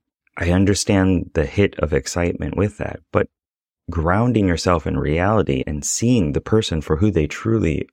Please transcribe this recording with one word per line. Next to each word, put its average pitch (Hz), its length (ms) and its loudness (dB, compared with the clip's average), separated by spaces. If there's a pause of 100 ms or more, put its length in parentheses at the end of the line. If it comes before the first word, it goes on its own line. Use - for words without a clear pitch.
(380)
I 87 140 -2
understand 95 800 2
the 78 120 0
hit - 340 0
of 78 120 -2
excitement 76 640 -2
with 104 220 -2
that, - 240 -8 (100)
but - 160 0 (640)
grounding 98 560 2
yourself 85 400 0
in 80 100 -2
reality 78 720 0
and 73 160 -6
seeing 117 480 0
the 71 80 -2
person 107 400 0
for 78 160 -2
who 101 160 2
they 78 160 2
truly 90 640 -2